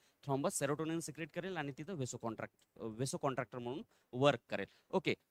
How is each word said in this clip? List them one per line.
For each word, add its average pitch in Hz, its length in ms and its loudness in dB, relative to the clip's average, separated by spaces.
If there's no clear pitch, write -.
थ्रॉम्बस 143 360 2
सेरोटोनिन 156 420 0
सिक्रेट 156 340 -6
करेल 180 220 -4
आणि 143 220 -4
तिथं 156 160 -6
व्हेसोकॉन्ट्रॅक्ट-, 117 880 -6
व्हेसोकॉन्ट्रॅक्टर 127 760 -2
म्हणून 127 240 -4
वर्क 135 360 6
करेल. 98 180 -2
ओके, - 240 4